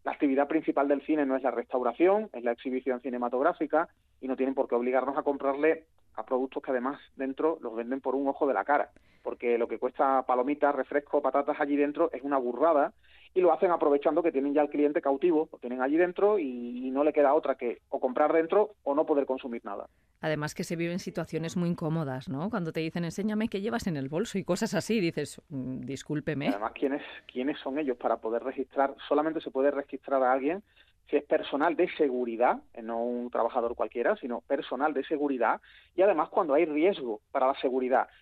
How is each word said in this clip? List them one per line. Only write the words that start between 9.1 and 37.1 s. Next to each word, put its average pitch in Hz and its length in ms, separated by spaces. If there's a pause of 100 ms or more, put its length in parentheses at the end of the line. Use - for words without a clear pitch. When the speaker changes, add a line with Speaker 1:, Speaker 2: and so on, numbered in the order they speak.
Speaker 1:
porque 120 360
lo 117 80
que 113 120
cuesta 135 440
palomitas, 139 520
refresco, 139 480
patatas 143 380
allí 143 160
dentro 147 360
es 127 100
una 139 160
burrada, 139 540 (420)
y 185 60
lo 170 120
hacen 180 180
aprovechando 156 520
que 165 80
tienen 139 220
ya 147 80
al 147 80
cliente 147 320
cautivo, 156 500
lo - 80
tienen 127 220
allí 139 160
dentro 190 420
y, 123 480
y 131 40
no 135 120
le 151 120
queda 143 180
otra 151 220
que 120 240 (100)
o 139 100
comprar 139 320
dentro 165 520
o 139 120
no 151 120
poder 143 180
consumir 131 400
nada. 101 240 (320)
Speaker 2:
Además 151 340
que 190 100
se 175 120
viven 170 220
situaciones 165 580
muy 175 140
incómodas, 156 580
¿no? 165 220
Cuando 175 220
te 165 80
dicen, 160 240
"Enséñame 214 440
qué 196 140
llevas 226 240
en 170 100
el 135 140
bolso", 190 260
y 185 80
cosas 196 300
así, 214 260
dices, 156 480
"Mm, 131 320
discúlpeme". 139 680
Speaker 1:
Además, - 260
¿quiénes, - 280 (240)
quiénes 139 340
son 139 180
ellos 135 180
para 117 220
poder 117 240
registrar? 139 520 (140)
Solamente 151 320
se - 100
puede 135 200
registrar 139 520
a 127 80
alguien 143 320 (480)
si 143 60
es 147 80
personal 147 520
de 175 200
seguridad, 123 640 (100)
eh, 123 80
no 113 220
un 120 260
trabajador 117 460
cualquiera, 120 420
sino 120 260
personal 143 520
de 135 100
seguridad, 139 560 (340)
y 175 60
además 180 300
cuando 170 240
hay 160 100
riesgo 151 560 (120)